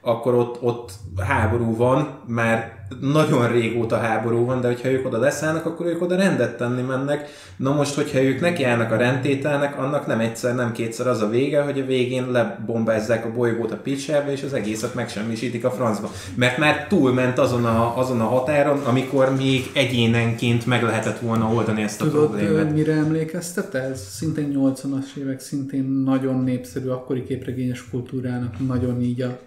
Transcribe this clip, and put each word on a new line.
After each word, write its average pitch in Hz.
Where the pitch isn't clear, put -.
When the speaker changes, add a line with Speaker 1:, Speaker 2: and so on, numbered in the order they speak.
Speaker 1:
akkor 120
ott, 120
ott 117
háború 113
van, 131
már 117
nagyon 135
régóta 113
háború 113
van, 127
de 123
hogyha 123
ők 131
oda 117
leszállnak, 156
akkor 170
ők 170
oda 180
rendet 143
tenni 123
mennek. 139
Na 135
most, 143
hogyha 147
ők 131
nekiállnak 123
a 139
rendtételnek, 139
annak 139
nem 120
egyszer, 117
nem 120
kétszer 117
az 113
a 104
vége, 143
hogy 139
a 127
végén 127
lebombázzák 113
a 113
bolygót 113
a 101
picsába, 139
és 139
az 139
egészet 110
megsemmisítik 113
a -
francba. 107
Mert 123
már 151
túlment 127
azon 120
a, 113
azon 127
a 113
határon, 143
amikor 131
még 131
egyénenként 117
meg 120
lehetett 110
volna 113
oldani 107
ezt 104
a 156
Speaker 2:
Tudod, 151
Speaker 1:
problémát. 156
Speaker 2:
ö, 151
mire 151
emlékeztet 156
ez? 131
Szintén 151
nyolcvanas 135
évek, 135
szintén 139
nagyon 131
népszerű 127
akkori 127
képregényes 127
kultúrának 123
nagyon 123
így 123
a 123